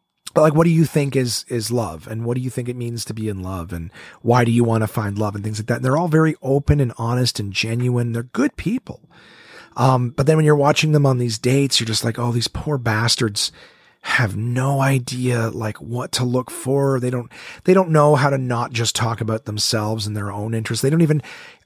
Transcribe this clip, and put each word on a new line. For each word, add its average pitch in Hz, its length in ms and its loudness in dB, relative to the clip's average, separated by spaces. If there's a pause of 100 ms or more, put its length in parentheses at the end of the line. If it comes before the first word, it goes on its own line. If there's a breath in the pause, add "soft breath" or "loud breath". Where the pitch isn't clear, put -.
(360)
like, 156 180 6
what 160 120 4
do 170 40 4
you 165 160 6
think 139 300 -2
is, 123 340 0
is 110 220 -4
love? 92 360 -4
And 113 160 -8
what 120 120 -2
do 127 60 -4
you 127 100 -6
think 120 180 -6
it 123 60 -8
means 120 300 -8
to - 100 -10
be 110 140 -6
in 95 120 -6
love? 92 320 -8
And 85 180 -10 (300 loud breath)
why 120 240 4
do 117 60 2
you 117 120 4
want 113 200 2
to 107 40 -2
find 101 300 -4
love?" 104 160 -2
and 101 100 -8
things 107 160 -6
like 110 80 -6
that. 120 100 -2
And 123 80 -6
they're 131 120 2
all 175 100 0
very 160 360 2
open 143 360 2
and 123 180 0
honest 120 420 -2
and 101 120 -6
genuine. 120 600 -2
They're 117 100 -4
good 240 320 -2
people. - 540 -6 (640 loud breath)
Um, 123 360 2
but 135 160 0
then 156 80 4
when 156 100 4
you're 151 100 8
watching 147 360 4
them 147 140 4
on 135 120 4
these 120 220 -2
dates, 135 400 2
you're 113 80 -2
just 110 180 -2
like, 113 140 -2
"Oh, 120 120 0
these 117 160 -2
poor - 300 -4
bastards 113 760 0 (500 loud breath)
have 104 360 -2
no 127 440 -2
idea, 123 680 0
like, 107 320 -8
what 117 320 -8
to 131 100 -2
look 123 280 -2
for." 135 480 0
They 127 100 -2
don't, 123 220 -6 (320 loud breath)
they 180 100 4
don't 190 160 4
know 151 260 8
how 139 140 4
to 139 80 2
not 120 340 -2
just 117 240 -2
talk 113 260 -2
about 110 240 -2
themselves 107 600 -2
and 104 100 -6
their 101 160 -6
own 104 220 -6
interests. 113 300 -2
They 135 80 4
don't 165 100 4
even, 151 220 4 (420 loud breath)